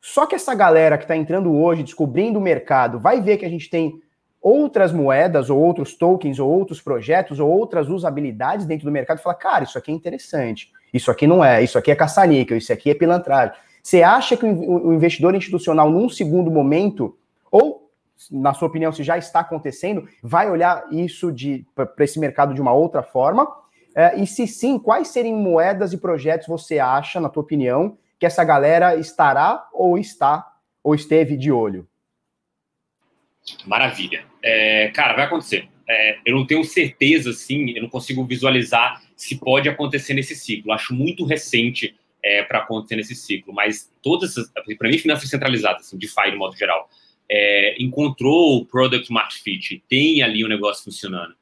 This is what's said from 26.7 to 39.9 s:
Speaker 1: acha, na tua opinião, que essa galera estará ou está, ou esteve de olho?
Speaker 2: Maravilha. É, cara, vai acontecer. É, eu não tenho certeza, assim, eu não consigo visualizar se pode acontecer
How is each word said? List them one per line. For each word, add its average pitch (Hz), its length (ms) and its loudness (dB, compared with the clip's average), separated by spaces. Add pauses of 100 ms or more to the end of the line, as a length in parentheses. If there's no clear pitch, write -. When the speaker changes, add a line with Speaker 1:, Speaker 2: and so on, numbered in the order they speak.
Speaker 1:
acha, 135 400 -2
na 151 80 -4
tua 151 160 -6
opinião, 147 520 -2 (220)
que 175 80 0
essa 170 160 2
galera 160 540 4
estará 156 760 0
ou 175 240 2
está, 151 560 -2 (300)
ou 151 140 2
esteve 151 400 2
de 135 160 0
olho? 101 340 -2 (1800)
Speaker 2:
Maravilha. 95 580 -4 (160)
É, 110 540 2
cara, 131 200 2
vai 135 100 2
acontecer. 143 440 -6 (200)
É, 110 360 0
eu 135 120 0
não 131 100 -2
tenho 156 160 0
certeza, 147 680 0
assim, 139 420 -6
eu 117 100 -10
não 117 60 -10
consigo 131 360 -6
visualizar 123 800 0 (140)
se - 200 -10
pode 139 320 0
acontecer 139 460 -4